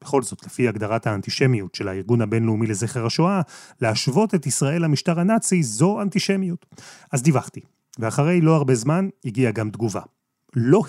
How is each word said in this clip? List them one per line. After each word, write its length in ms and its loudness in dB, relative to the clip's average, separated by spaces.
בכל 200 0
זאת, 240 -8
לפי 220 -2
הגדרת 400 -4
האנטישמיות 680 -2
של 120 -6
הארגון 340 0
הבינלאומי 460 0
לזכר 380 -4
השואה, 360 0
להשוות 540 0
את 100 -2
ישראל 380 -2
למשטר 360 0
הנאצי 440 2
זו 380 0
אנטישמיות. 640 -2
אז 120 0
דיווחתי, 380 0
ואחרי 420 2
לא 140 6
הרבה 200 2
זמן 340 0
הגיעה 260 0
גם 180 -4
תגובה. 320 -4
"לא 340 4